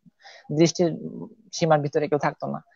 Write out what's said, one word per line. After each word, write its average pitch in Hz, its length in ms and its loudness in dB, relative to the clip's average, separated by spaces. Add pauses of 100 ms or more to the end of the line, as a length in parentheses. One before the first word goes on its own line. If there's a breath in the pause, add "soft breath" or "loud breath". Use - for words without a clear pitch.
(520 soft breath)
দৃষ্টির 160 440 2 (560)
সীমার 160 280 4
ভিতরে 147 280 -2
কেউ 147 100 0
থাকতো 147 280 -6
না। 143 180 -8 (120)